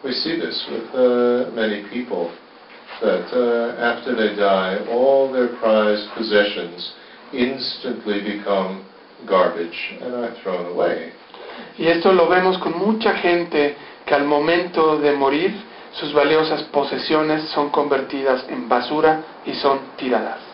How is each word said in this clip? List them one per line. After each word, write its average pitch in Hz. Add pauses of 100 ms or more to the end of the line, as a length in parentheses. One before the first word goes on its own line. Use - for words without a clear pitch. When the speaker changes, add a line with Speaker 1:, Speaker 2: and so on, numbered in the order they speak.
Speaker 1:
We 135
see 160
this -
with, -
uh, 123
many 107
people, 101 (680)
that, -
uh, 117
after 117
they 104
die, 98
all 135
their 123
prized 107
possessions 104 (400)
instantly 123
become 98 (420)
garbage 87
and 123
are 117 (100)
thrown 90
away. - (640)
Speaker 2:
Y 156
esto 170
lo 170
vemos 185
con 170
mucha 208
gente 170 (300)
que 147
al 143
momento 160
de 147
morir, 147 (400)
sus 143
valiosas 156
posesiones 156
son 147
convertidas 139
en 123
basura 156 (220)
y 143
son 135 (180)
tiradas. 113 (140)